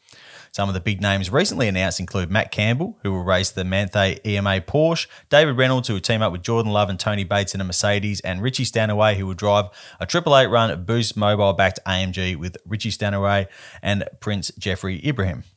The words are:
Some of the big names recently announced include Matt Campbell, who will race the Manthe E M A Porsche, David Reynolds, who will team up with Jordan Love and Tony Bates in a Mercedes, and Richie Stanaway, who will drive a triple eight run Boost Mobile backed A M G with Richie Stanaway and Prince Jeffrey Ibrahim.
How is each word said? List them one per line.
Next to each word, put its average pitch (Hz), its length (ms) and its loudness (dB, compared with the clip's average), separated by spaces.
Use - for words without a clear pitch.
Some 101 160 -2
of 95 60 -2
the 92 60 -2
big 95 200 -4
names 98 280 0
recently 139 380 0
announced 95 320 0
include 87 320 -4
Matt 104 220 0
Campbell, 127 500 0
who 101 80 -2
will 92 140 -2
race 92 260 2
the 92 140 -6
Manthe 95 600 0
E 104 120 0
M 101 100 0
A 95 140 2
Porsche, 160 480 0
David 143 280 4
Reynolds, 127 320 2
who 107 60 0
will 92 60 -2
team 110 220 0
up 101 80 2
with 87 140 -8
Jordan 113 260 0
Love 104 180 2
and 95 120 -4
Tony 101 240 -2
Bates 101 280 0
in 98 80 -4
a 95 40 -2
Mercedes, 101 560 -2
and 92 200 -4
Richie 127 220 -4
Stanaway, 107 540 2
who 95 100 -2
will 92 80 -4
drive 101 300 2
a 92 80 -6
triple 160 320 4
eight 131 80 6
run 107 380 2
Boost 113 320 0
Mobile 104 360 4
backed 95 320 2
A 95 100 0
M 92 180 -2
G 92 240 -4
with 85 280 -8
Richie 104 280 -6
Stanaway 101 560 0
and 101 220 -2
Prince 101 360 -4
Jeffrey 92 480 -6
Ibrahim. 98 380 -2